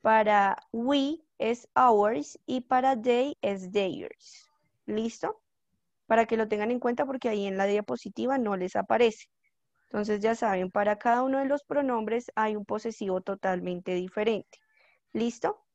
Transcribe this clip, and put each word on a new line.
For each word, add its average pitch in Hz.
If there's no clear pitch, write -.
Para 208
we 277
es 233
ours. 240
Y 254
para 254
they 247
es 190
theirs. -
¿Listo? 226
Para 226
que 226
lo 220
tengan 214
en 247
cuenta 240
porque 262
ahí 208
en 196
la 196
diapositiva 220
no 208
les 180
aparece. 220
Entonces 208
ya 220
saben, 185
para 208
cada 240
uno 269
de 277
los 285
pronombres 240
hay 220
un 208
posesivo 208
totalmente 185
diferente. 202
¿Listo? 233